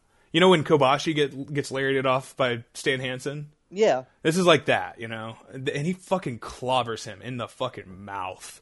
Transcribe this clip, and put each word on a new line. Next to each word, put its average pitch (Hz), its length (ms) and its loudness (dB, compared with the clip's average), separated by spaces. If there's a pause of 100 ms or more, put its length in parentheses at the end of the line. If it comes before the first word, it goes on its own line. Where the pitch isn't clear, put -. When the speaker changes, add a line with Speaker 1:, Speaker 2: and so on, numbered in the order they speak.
(320)
Speaker 1:
you 165 100 2
know 190 80 8
when 165 140 6
Kobashi 143 520 4
get, 139 380 -2
gets 143 180 -4
lariated 135 340 0
off 131 320 0
by 120 260 0 (100)
Stan 135 260 -2
Hansen? 139 500 -8 (220)
Speaker 2:
Yeah. 170 320 2 (180)
Speaker 1:
This 160 160 2
is 185 80 2
like 165 200 6
that, 98 340 -2
you 113 80 -10
know? 113 280 -10 (160)
And 135 180 -8
he 147 240 -2
fucking 180 460 -4
clobbers 123 640 -2
him 98 160 -14
in 123 160 -10
the 110 100 -6
fucking 98 580 -10
mouth. 95 560 -10